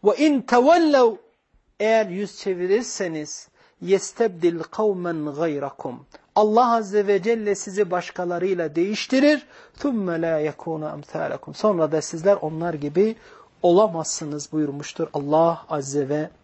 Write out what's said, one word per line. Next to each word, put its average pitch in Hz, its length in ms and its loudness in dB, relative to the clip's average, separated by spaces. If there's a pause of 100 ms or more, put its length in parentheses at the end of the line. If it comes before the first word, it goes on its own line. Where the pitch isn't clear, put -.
Ve 202 120 6
in 285 240 4
tevellev, 262 760 4 (640)
eğer 220 260 2
yüz 185 300 -8
çevirirseniz, 180 1120 -4 (320)
yestebdil 180 800 0
kavmen 175 640 -4
gayrakum. 143 840 -6 (300)
Allah 226 400 4
Azze 208 300 0
ve 196 160 2
Celle 214 320 0
sizi 190 360 -4
başkalarıyla 175 840 -4
değiştirir. 254 720 2 (320)
Thumme 190 440 -2
la 165 160 0
yekunu 156 480 -6
amthalakum. 151 680 -10
Sonra 170 380 2
da 156 100 0
sizler 180 380 2
onlar 160 340 -4
gibi 156 420 0 (460)
olamazsınız 165 920 0
buyurmuştur 151 600 -4
Allah 156 540 2
Azze 139 400 -4
ve 151 220 -4 (140)